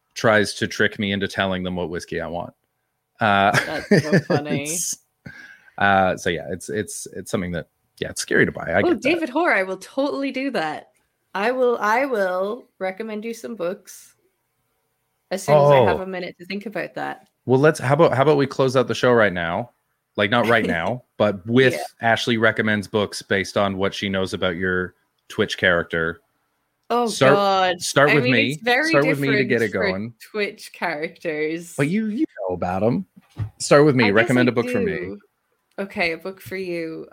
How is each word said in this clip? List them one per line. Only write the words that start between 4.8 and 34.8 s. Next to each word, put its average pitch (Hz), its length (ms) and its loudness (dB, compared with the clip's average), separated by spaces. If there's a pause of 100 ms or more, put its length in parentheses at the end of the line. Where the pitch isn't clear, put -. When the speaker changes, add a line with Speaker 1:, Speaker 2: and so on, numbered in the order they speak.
Speaker 1:
uh, 95 400 2
so - 120 -4
yeah, 82 220 -4
it's, - 180 -10
it's, - 380 -6
it's - 240 -12
something 90 220 -4
that, 80 140 -6 (320)
yeah, - 100 -6
it's - 120 -10
scary - 240 2
to 85 60 -4
buy. - 200 -10
I 90 80 2
Speaker 2:
Oh, - 40 2
Speaker 1:
get 349 60 2
that. 277 120 -2
Speaker 2:
David 320 280 -2
Hoare, 302 240 0
I 196 100 0
will 190 140 -6
totally 269 540 -6
do 262 200 -6
that. 151 380 -6 (440)
I 202 180 -2
will, 247 280 0
I 220 260 0
will 202 600 -2 (140)
recommend 214 460 -8
you 233 80 -8
some 233 220 -12
books - 600 -10 (1160)
as 196 120 -6
soon 147 120 4
as 147 160 8
I 143 40 8 (100)
have 80 140 2
Speaker 1:
Oh. - 40 -6
Speaker 2:
a 185 40 -8
minute 180 320 -10
to 175 60 -20
think 196 200 -10
about 170 300 -8
that. 143 320 -10 (180)
Speaker 1:
Well, 131 140 4
let's, 156 200 4
how 127 160 2
about, 151 180 4
how 127 100 2
about 147 140 4
we 139 100 4
close 135 280 0
out 123 120 2
the 117 80 -4
show 127 180 4
right 107 200 4
now? 90 380 -4 (460)
Like, 104 120 0
not 117 180 2
right 113 180 4
Speaker 2:
<laughs> - 20 -2
Speaker 1:
now, 90 360 -4 (140)
but 101 300 0
with 127 260 6
Speaker 2:
Yeah. - 100 -4 (260)
Speaker 1:
Ashley 113 280 0
recommends 110 500 0
books 104 340 -4
based 98 340 -4
on 98 220 0
what 95 160 -2
she 101 160 -4
knows 95 240 -2
about 90 240 -2
your 92 360 -2 (360)
Twitch - 280 -2
character. 85 640 0 (680)
Speaker 2:
Oh, 240 180 0
Speaker 1:
Start, 139 280 4
Speaker 2:
God. 190 460 2
Speaker 1:
start 147 280 2
Speaker 2:
I 160 60 4
Speaker 1:
with 143 100 2
Speaker 2:
mean, 127 80 2
Speaker 1:
me. 117 180 2
Speaker 2:
it's 156 100 -8
very 247 280 2
Speaker 1:
Start 147 180 4
with 147 140 0
me 139 60 -2
to 139 40 0 (120)
Speaker 2:
different 120 60 -2
Speaker 1:
get 120 120 2
it 107 100 0
Speaker 2:
for 98 80 -2
Speaker 1:
going. 98 400 -4
Speaker 2:
Twitch - 540 -8
characters. 165 1040 -6
Speaker 1:
But 143 100 2
you, 220 200 0
you 240 180 -2 (240)
know 92 60 -2
about 90 280 -2
'em. 147 220 2 (540)
Start 147 260 6
with 143 100 4
me. 127 80 4
Speaker 2:
I 104 40 4
guess 101 80 2
Speaker 1:
Recommend 123 340 4
Speaker 2:
I - 20 0
Speaker 1:
a - 40 -8
book 120 140 0
for 123 120 -2